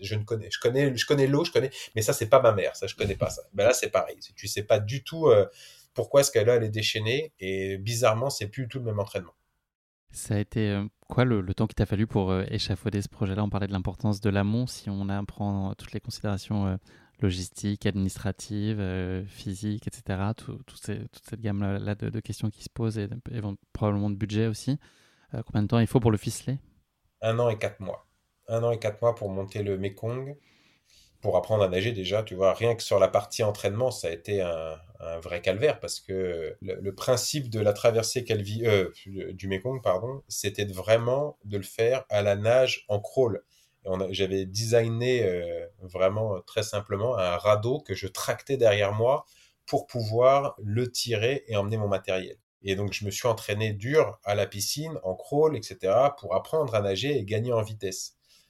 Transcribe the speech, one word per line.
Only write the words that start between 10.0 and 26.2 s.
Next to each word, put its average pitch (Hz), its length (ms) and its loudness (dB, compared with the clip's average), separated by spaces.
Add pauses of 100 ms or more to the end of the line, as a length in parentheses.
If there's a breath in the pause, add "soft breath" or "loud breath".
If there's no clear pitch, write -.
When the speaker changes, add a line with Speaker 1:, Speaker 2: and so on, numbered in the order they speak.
Speaker 2:
Ça - 260 -4
a - 20 2
été, 104 320 0
euh, 101 140 -2 (240)
quoi - 160 4
le, 117 160 2
le 92 140 -2
temps 110 120 0
qu'il - 80 -6
t'a 104 120 2
fallu 107 200 0
pour, 98 240 0
euh, 92 180 2
échafauder 101 540 -4
ce - 60 -6
projet-là ? 98 340 -2
On 104 80 0
parlait 101 160 -2
de 98 60 -6
l'importance 101 480 -2
de 104 100 2
l'amont, 104 380 2
si - 200 -12
on 98 200 -4
apprend 98 680 -4
toutes - 160 -16
les 107 80 -8
considérations, 101 680 -4
euh, 95 80 0 (420 soft breath)
logistiques, 95 680 -2
administratives, 101 960 -2
euh, 92 480 -4
physiques, 104 600 -6
et - 40 -8
cetera, 98 420 -4
tout, - 340 -14
tout - 80 -20
ces, 107 220 -8 (100)
toute - 200 -20
cette 110 120 -12
gamme-là 101 560 -2
de, 110 140 -4
de 107 100 -4
questions - 280 -4
qui - 140 -8
se - 80 -16
posent 110 260 -4
et 101 120 -4
de, 113 80 -8 (160)
et 120 80 -6 (320)
probablement 104 360 0
de 104 60 -2
budget 104 320 0
aussi. 120 320 -2 (560 soft breath)
Euh, 117 100 -6
combien - 180 0
de 104 40 0
temps 117 140 4
il 117 80 4
faut - 100 4
pour 113 140 6
le 104 60 2
ficeler ? 127 400 -6 (600)